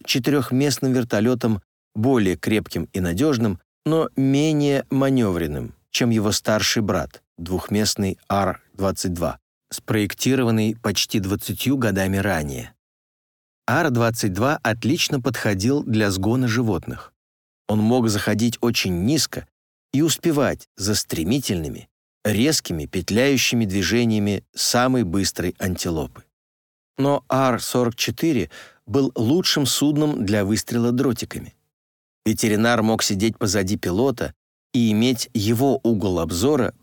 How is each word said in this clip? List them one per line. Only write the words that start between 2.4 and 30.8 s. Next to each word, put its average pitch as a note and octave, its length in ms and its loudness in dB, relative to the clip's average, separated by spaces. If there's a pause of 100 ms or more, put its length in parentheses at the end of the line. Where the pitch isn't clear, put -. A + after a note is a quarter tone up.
и F#2+ 80 -2
надежным, G#2+ 580 0 (260)
но D#3 300 2
менее C#3+ 760 2
маневренным, F#2+ 840 0 (160)
чем A#2+ 200 2
его G#2+ 200 2
старший A2 500 0
брат, F#2 400 -4 (160)
двухместный F#2+ 800 -2 (120)
Ар G2 320 -2 (120)
двадцать F#2+ 400 -2
два, E2 260 -4 (300)
спроектированный A2+ 1080 0
почти - 420 -2
двадцатью G2+ 560 -2
годами G2 400 0
ранее. D#2 580 -4 (920)
Ар D#3 240 2
двадцать A#2 420 0
два A#2+ 320 0
отлично A#2+ 560 0
подходил B2 640 0
для A2 260 2
сгона A2 380 0
животных. A2 640 -2 (560)
Он G#2+ 120 0
мог A2+ 280 4
заходить G#2+ 540 0
очень F#2+ 420 0
низко - 420 -2 (460)
и C3+ 100 2
успевать C#3+ 760 0
за G2+ 180 -2
стремительными, E2+ 920 -4 (340)
резкими, G#2 640 0
петляющими A#2 800 0
движениями G2+ 880 0
самой B2+ 500 0
быстрой F2+ 560 -2
антилопы. E2 640 -4 (720)
Но C#3 300 0
Ар C3 340 0
сорок A#2+ 340 0
четыре A#2+ 560 -2 (340)
был C3+ 300 0
лучшим C#3+ 500 2
судном D3 600 0
для G2+ 200 0
выстрела A#2 460 0